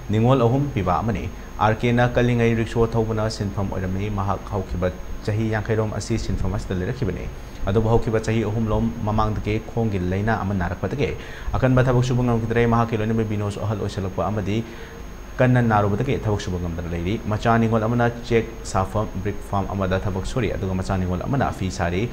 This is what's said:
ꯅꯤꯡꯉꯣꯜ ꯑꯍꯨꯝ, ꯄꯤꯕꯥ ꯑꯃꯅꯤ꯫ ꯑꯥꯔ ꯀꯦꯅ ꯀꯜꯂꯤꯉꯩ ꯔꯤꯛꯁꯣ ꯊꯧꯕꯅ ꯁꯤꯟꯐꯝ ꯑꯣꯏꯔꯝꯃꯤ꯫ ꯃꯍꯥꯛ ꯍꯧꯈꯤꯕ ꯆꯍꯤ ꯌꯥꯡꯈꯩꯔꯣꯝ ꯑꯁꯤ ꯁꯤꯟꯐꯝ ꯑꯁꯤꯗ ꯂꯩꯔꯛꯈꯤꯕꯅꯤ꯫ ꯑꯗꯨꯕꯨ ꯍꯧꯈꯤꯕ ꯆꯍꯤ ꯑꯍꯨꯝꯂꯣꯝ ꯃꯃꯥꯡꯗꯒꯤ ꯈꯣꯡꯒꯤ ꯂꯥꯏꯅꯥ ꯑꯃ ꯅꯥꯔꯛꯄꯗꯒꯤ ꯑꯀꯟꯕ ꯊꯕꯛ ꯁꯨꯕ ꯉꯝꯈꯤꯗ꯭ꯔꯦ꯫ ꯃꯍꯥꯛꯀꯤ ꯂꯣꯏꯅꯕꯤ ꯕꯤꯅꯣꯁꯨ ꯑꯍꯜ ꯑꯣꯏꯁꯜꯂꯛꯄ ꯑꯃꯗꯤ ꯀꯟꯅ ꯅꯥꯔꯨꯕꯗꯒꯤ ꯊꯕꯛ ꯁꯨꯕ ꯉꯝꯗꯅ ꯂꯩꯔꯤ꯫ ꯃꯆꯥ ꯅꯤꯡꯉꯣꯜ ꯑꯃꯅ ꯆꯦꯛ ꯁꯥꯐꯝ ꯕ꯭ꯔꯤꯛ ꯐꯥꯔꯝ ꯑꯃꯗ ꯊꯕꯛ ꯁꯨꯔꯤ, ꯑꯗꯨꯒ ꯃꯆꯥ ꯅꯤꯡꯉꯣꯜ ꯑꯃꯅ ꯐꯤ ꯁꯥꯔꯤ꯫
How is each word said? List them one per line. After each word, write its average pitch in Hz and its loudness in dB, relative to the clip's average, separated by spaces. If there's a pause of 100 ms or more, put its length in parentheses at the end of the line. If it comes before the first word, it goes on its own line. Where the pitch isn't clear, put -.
ꯅꯤꯡꯉꯣꯜ 117 4
ꯑꯍꯨꯝ, 135 4
ꯄꯤꯕꯥ 90 2
ꯑꯃꯅꯤ꯫ 95 -2 (240)
ꯑꯥꯔ 107 2
ꯀꯦꯅ 120 4
ꯀꯜꯂꯤꯉꯩ 120 4
ꯔꯤꯛꯁꯣ 113 2
ꯊꯧꯕꯅ 110 0
ꯁꯤꯟꯐꯝ 101 -2
ꯑꯣꯏꯔꯝꯃꯤ꯫ 95 -2
ꯃꯍꯥꯛ 98 -2
ꯍꯧꯈꯤꯕ 92 -2 (280)
ꯆꯍꯤ 107 0
ꯌꯥꯡꯈꯩꯔꯣꯝ 110 0
ꯑꯁꯤ - -2
ꯁꯤꯟꯐꯝ 95 0
ꯑꯁꯤꯗ 101 -2
ꯂꯩꯔꯛꯈꯤꯕꯅꯤ꯫ 92 -2 (360)
ꯑꯗꯨꯕꯨ 107 2
ꯍꯧꯈꯤꯕ 113 4
ꯆꯍꯤ 113 0
ꯑꯍꯨꯝꯂꯣꯝ 110 0 (140)
ꯃꯃꯥꯡꯗꯒꯤ 107 0
ꯈꯣꯡꯒꯤ 110 -2
ꯂꯥꯏꯅꯥ 98 0
ꯑꯃ 98 -2
ꯅꯥꯔꯛꯄꯗꯒꯤ 98 -2 (400)
ꯑꯀꯟꯕ 127 4
ꯊꯕꯛ 123 4
ꯁꯨꯕ 123 2
ꯉꯝꯈꯤꯗ꯭ꯔꯦ꯫ 117 2
ꯃꯍꯥꯛꯀꯤ 117 2
ꯂꯣꯏꯅꯕꯤ 113 0
ꯕꯤꯅꯣꯁꯨ 104 -2
ꯑꯍꯜ 101 -2
ꯑꯣꯏꯁꯜꯂꯛꯄ 95 -4
ꯑꯃꯗꯤ 101 -2 (760)
ꯀꯟꯅ 127 4
ꯅꯥꯔꯨꯕꯗꯒꯤ 107 2
ꯊꯕꯛ 104 0
ꯁꯨꯕ 92 -4
ꯉꯝꯗꯅ 85 -4
ꯂꯩꯔꯤ꯫ 85 -2
ꯃꯆꯥ 113 2
ꯅꯤꯡꯉꯣꯜ 113 2
ꯑꯃꯅ 117 2 (160)
ꯆꯦꯛ 113 2 (160)
ꯁꯥꯐꯝ 98 -2
ꯕ꯭ꯔꯤꯛ 95 -4
ꯐꯥꯔꯝ 98 -2
ꯑꯃꯗ 95 0
ꯊꯕꯛ 92 -2
ꯁꯨꯔꯤ, 113 -2
ꯑꯗꯨꯒ 92 -2
ꯃꯆꯥ 92 -2
ꯅꯤꯡꯉꯣꯜ 90 0
ꯑꯃꯅ 113 0
ꯐꯤ 92 -4
ꯁꯥꯔꯤ꯫ 90 -2